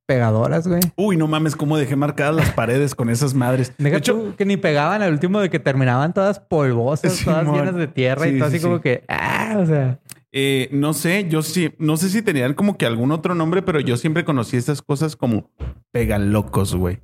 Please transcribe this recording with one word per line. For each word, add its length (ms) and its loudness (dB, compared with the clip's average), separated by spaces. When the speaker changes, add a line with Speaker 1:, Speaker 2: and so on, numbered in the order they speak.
Speaker 1:
pegadoras, 640 2
güey. 120 0
Speaker 2:
Uy, 220 0
no 100 2
mames, 300 0
cómo 220 -2
dejé 180 -2
marcadas 380 0
las 160 2
paredes 440 0
con 140 -2
esas 240 0
madres. 460 0
Speaker 1:
Deja 140 0
Speaker 2:
De 60 2
hecho, 160 0
Speaker 1:
tú 220 -6
que 80 0
ni 140 2
pegaban 420 0
al 120 0
último 280 0
de 80 0
que 100 -2
terminaban 540 2
todas 260 0
polvosas, 840 0
todas 200 2
Speaker 2:
Simón. 160 2
Speaker 1:
llenas 160 0
de 120 -2
tierra 380 0
Speaker 2:
Sí, 100 2
Speaker 1:
y 20 2
todo 120 2
Speaker 2:
sí, 60 2
Speaker 1:
así 80 -2
como 120 2
Speaker 2:
sí. 60 -4
Speaker 1:
que, 260 0
ah, 500 -2
o 80 2
sea. 340 0
Speaker 2:
Eh, 380 0
no 220 0
sé, 360 -2
yo 120 0
sí, 360 -2
no 200 2
sé 120 0
si 120 0
tenían 320 0
como 240 0
que 80 0
algún 240 0
otro 240 -2
nombre, 280 0
pero 180 -2
yo 180 0
siempre 260 -2
conocí 340 -2
estas 240 -2
cosas 340 -2
como 340 -2
pegalocos, 840 0
güey. 300 -2